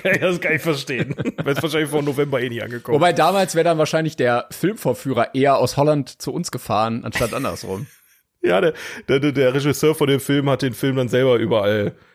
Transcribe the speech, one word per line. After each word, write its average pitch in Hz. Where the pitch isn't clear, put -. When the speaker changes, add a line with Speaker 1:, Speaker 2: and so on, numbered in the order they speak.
Speaker 1:
<laughs> 190
das 175
kann 165
ich 156
verstehen. 135
Wär's 139
wahrscheinlich 156
vor 147
November 143
eh 127
nicht 117
angekommen. 117
Speaker 2:
Wobei 170
damals 180
wär 165
dann 165
wahrscheinlich 160
der 120
Filmvorführer 131
eher 135
aus 120
Holland 147
zu 143
uns 170
gefahren, 113
anstatt 110
andersrum. 101
<laughs> -
Speaker 1:
Ja, 180
der, 160
der, 139
der 127
Regisseur 143
von 151
dem 139
Film 139
hat 131
den 135
Film 135
dann 127
selber 127
überall 107